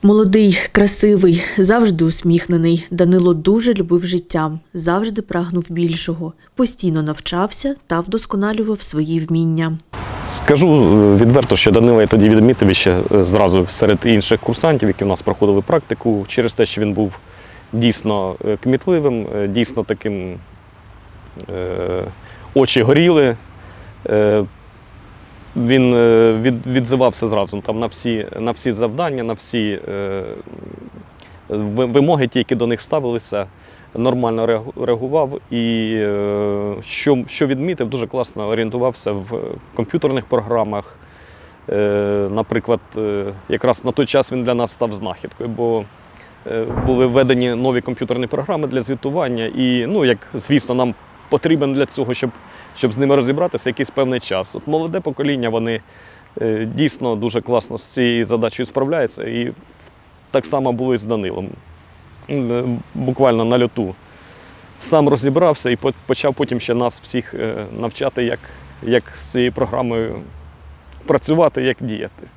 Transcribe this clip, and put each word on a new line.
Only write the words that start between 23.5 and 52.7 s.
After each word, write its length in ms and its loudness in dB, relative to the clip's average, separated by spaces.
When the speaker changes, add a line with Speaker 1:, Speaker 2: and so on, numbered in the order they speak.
Speaker 2:
Е, 380 2
він, 380 4
е, 380 6
від-, 240 -2
відзивався 600 0
зразу 340 -2
там 200 -6
на 60 -4
всі, 400 -4
на 120 -4
всі 220 -4
завдання, 500 -4
на 100 -6
всі, 560 -4
е, 340 -6
ви-, 380 -2
вимоги, 420 2
ті, 100 -2
які 160 0
до 120 -2
них 140 -2
ставилися, 640 -4
нормально 520 0
реагу-, 380 -4
реагував. 560 -2
І, 460 -2
е, 800 -2
що, 400 0
що 200 -2
відмітив, 420 -4
дуже 180 -6
класно 400 -6
орієнтувався 680 -4
в 280 -8
комп'ютерних 500 -2
програмах. 720 -2
Е, 640 0
наприклад, 500 -4
е, 280 -4
якраз 360 -2
на 80 -4
той 140 0
час 260 0
він 120 -4
для 100 0
нас 180 -4
став 200 -4
знахідкою, 560 -10
бо, 360 -2
е, 200 -4
були 200 2
введені 480 2
нові 260 0
комп'ютерні 460 -6
програми 400 -4
для 160 -4
звітування. 640 -4
І, 440 0
ну, 160 0
як, 140 4
звісно, 400 -2
нам 200 0
потрібен 460 2
для 120 0
цього, 280 -4
щоб, 160 -4